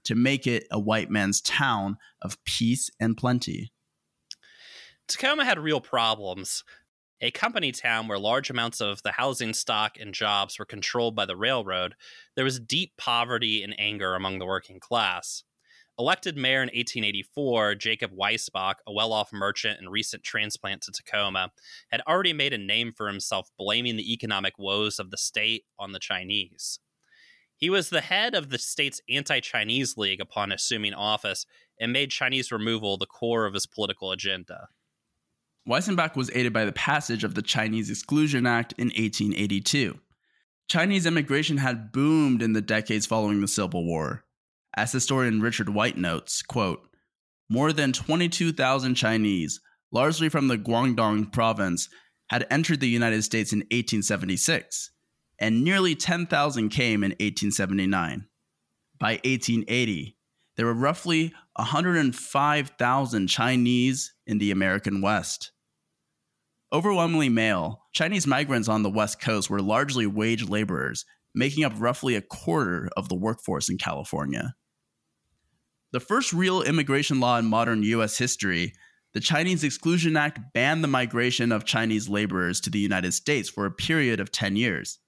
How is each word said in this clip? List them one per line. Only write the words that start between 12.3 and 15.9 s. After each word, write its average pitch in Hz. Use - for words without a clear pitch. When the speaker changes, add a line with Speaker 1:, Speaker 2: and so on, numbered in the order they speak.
Speaker 2:
there 131
was 127
deep 147
poverty 117
and 101
anger 101
among 95
the 92
working 95
class. 95